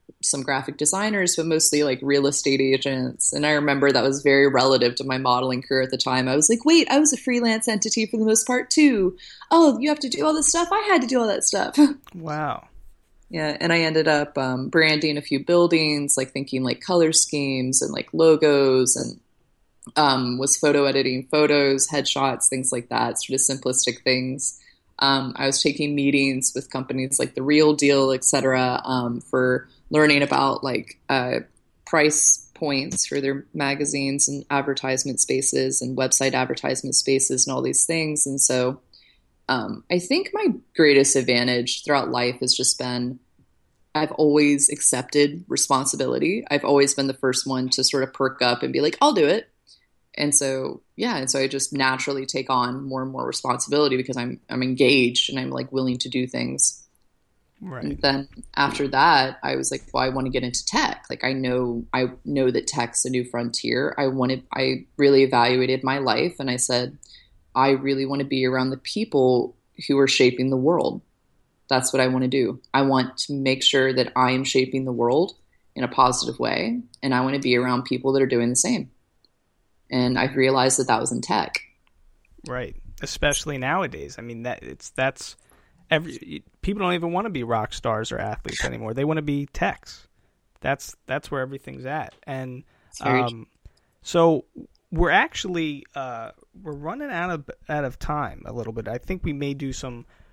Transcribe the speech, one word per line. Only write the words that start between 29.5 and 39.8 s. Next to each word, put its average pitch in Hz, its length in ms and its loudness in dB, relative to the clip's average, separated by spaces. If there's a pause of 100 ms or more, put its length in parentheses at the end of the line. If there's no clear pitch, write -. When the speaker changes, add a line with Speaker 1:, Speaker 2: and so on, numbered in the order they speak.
Speaker 1:
learning 151 320 4
about, 135 400 0
like, - 340 -6 (100)
uh, 127 340 -2 (440)
price - 720 2
points 139 500 -4
for 139 160 -4
their 139 320 -2
magazines 139 720 -2
and 139 220 -6
advertisement 135 720 -2
spaces 135 640 0
and 127 120 -6
website 131 380 0
advertisement 127 640 -2
spaces 135 500 2
and 135 100 -4
all 131 60 -2
these 131 240 0
things. 156 400 -2
And 139 160 -2
so, 127 400 0 (640)
um, 110 420 -4